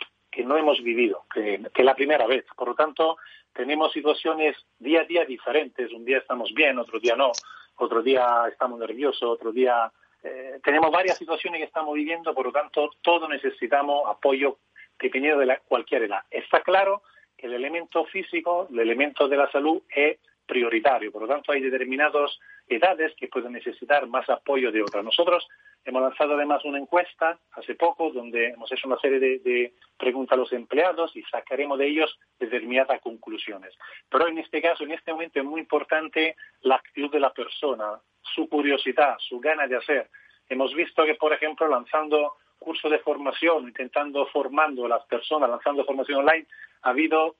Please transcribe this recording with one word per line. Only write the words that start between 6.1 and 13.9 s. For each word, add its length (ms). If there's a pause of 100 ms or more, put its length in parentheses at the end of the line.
estamos 360
bien, 240
otro 200
día 180
no. 160 (440)
Otro 260
día 480
estamos 280
nerviosos, 440
otro 300
día, 380 (320)
eh, 400
tenemos 280
varias 280
situaciones 400
que 80
estamos 280
viviendo, 400
por 120
lo 60
tanto, 380 (120)
todos 260
necesitamos 800